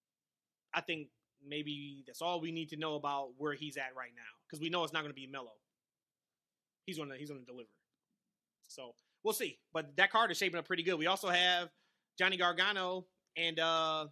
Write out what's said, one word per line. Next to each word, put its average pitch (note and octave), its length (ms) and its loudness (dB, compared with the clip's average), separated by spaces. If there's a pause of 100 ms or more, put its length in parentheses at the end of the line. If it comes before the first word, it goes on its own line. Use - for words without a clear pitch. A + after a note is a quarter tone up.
(760)
I E3+ 60 0
think D#3+ 280 -6 (380)
maybe C#3+ 600 -8
that's B2 140 -18
all E3+ 200 0
we E3 100 -4
need E3 200 -6
to D#3 60 -10
know D3+ 200 -4
about C#3 420 -4
where D3 160 -2
he's C#3+ 220 -10
at C3 200 -8
right B2+ 180 -10
now, A#2+ 80 -20 (280)
'cause D#3 100 -12
we E3 100 -2
know F3 140 2
it's D3+ 80 -4
not D#3+ 100 0
gonna D3 120 -8
be C3+ 140 -14
Melo. C3 240 -12 (1300)
He's F3+ 140 -8
gonna, C#3 180 -8
he's D3 140 -14
gonna C3+ 140 -14
deliver. B2 240 -16 (1000)
So B2 280 -16 (280)
we'll G#3+ 120 2
see. D#3 240 -2 (140)
But D3+ 240 -4
that F#3+ 140 8
card A3 200 6
is E3 80 0
shaping F3 200 0
up D#3 80 -4
pretty F3 160 0
good. F3 140 2
We D#3 100 0
also F#3+ 220 2
have F3 420 4 (480)
Johnny F#3 180 4
Gargano F#3 680 2 (300)
and, E3 220 -2
uh, D#3+ 540 2